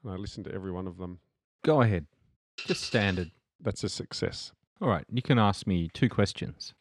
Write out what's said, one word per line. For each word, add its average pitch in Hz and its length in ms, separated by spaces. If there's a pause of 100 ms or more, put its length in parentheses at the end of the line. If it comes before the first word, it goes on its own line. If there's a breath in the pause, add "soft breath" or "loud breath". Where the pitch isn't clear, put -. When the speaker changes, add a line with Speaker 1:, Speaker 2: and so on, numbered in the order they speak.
Speaker 1:
and 113 100
I - 40
listened 98 280
to - 80
every 95 180
one 90 140
of 87 120
them. 90 220 (440)
Speaker 2:
Go 151 180
ahead. 98 240 (520)
Just - 260
standard. 95 480 (280)
Speaker 1:
That's - 240
a 104 60
success. - 600 (300)
Speaker 2:
All 190 80
right, 92 220
you 123 120
can 123 160
ask 101 260
me 85 280
two 127 160
questions - 720